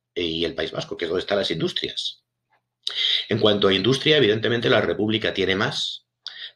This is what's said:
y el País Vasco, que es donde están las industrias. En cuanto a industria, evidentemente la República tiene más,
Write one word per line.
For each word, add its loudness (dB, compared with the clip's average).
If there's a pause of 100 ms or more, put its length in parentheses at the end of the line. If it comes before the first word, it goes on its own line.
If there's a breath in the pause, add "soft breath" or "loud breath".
(140)
y -2
el -4
País -4
Vasco, -8
que -6
es -4
donde -2
están -2
las 0
industrias. -4 (1080 loud breath)
En 0
cuanto 4
a 4
industria, 2
evidentemente 2
la 4
República 0
tiene 0
más, -4 (480 loud breath)